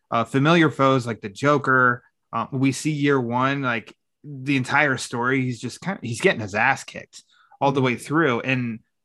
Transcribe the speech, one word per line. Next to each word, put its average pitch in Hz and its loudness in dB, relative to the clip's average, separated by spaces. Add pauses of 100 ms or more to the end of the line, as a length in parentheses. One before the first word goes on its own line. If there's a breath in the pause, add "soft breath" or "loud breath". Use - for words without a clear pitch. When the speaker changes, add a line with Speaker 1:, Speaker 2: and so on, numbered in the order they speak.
(120)
Speaker 1:
uh, 117 2
familiar 151 4
foes 135 2
like 117 -8
the 107 -10
Joker. 131 2 (300 soft breath)
Uh, 113 -4
we 135 0
see 151 -4
year 143 2
one, 127 -2
like, 117 -6 (280)
the 139 -4
entire 131 2
story, 123 -2
he's 123 -4
just 117 -10
kinda, 190 -8
he's 113 -8
getting 175 2
his 98 -8
ass 123 2
kicked - -18 (380 soft breath)
all 143 2
the 139 0
Speaker 2:
Mm-hmm. 131 2
Speaker 1:
way 127 0
through. 139 0
And 123 -4 (260)